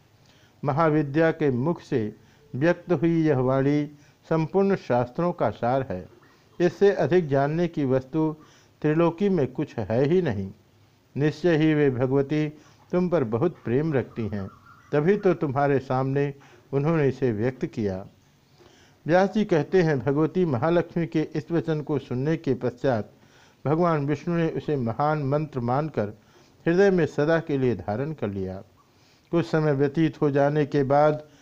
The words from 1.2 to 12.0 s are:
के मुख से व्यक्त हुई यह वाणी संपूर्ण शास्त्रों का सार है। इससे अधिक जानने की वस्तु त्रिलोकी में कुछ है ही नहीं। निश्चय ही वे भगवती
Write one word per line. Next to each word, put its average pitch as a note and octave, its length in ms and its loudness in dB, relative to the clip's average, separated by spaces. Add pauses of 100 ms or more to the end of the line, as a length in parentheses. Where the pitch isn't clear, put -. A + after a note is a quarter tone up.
के D#3 200 0
मुख C3 300 -2
से A2 360 -4 (380)
व्यक्त E3+ 380 0
हुई E3 300 2
यह D3+ 160 2
वाणी C3+ 480 0 (440)
संपूर्ण F#3 460 2
शास्त्रों B2+ 560 -2
का D3 180 -2
सार B2+ 400 -2
है। F#2 180 -10 (520)
इससे F#3 320 4
अधिक E3+ 360 0
जानने D3 400 0
की D#3 160 -4
वस्तु D3+ 520 0 (460)
त्रिलोकी E3 460 2
में D#3 240 0
कुछ - 260 -6
है A#2 260 0
ही F3+ 180 2
नहीं। G2 300 -4 (640)
निश्चय D3+ 400 2
ही D#3 180 4
वे D3 160 4
भगवती C#3 580 0 (440)